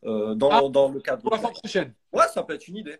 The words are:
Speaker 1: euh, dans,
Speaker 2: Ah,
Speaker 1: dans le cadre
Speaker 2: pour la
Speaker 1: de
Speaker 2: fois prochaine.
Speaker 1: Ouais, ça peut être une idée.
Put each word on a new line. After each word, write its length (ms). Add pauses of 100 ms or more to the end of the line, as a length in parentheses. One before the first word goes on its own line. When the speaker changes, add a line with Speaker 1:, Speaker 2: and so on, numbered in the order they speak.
Speaker 1:
euh, 300
dans, 140
Speaker 2:
Ah, 200
Speaker 1:
dans 200
le 120
cadre 200
Speaker 2:
pour 100
la 60
Speaker 1:
de 40
Speaker 2:
fois 100
prochaine. 420 (180)
Speaker 1:
Ouais, 220
ça 100
peut 100
être 140
une 100
idée. 220